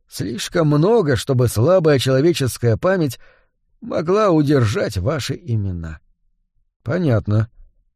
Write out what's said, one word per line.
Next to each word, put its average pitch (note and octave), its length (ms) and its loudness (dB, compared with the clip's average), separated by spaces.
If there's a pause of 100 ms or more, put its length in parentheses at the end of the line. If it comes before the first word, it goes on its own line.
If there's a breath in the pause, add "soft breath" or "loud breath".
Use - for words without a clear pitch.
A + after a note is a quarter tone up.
(100)
слишком E3+ 580 -4
много, D3+ 480 2
чтобы B2 320 0
слабая D#3 500 2
человеческая C3 760 0
память F3+ 420 -2 (640 soft breath)
могла G3 500 0
удержать C#3 640 0
ваши B2 440 -4
имена". F#2 600 -6 (840)
"Понятно", A2+ 680 0 (460)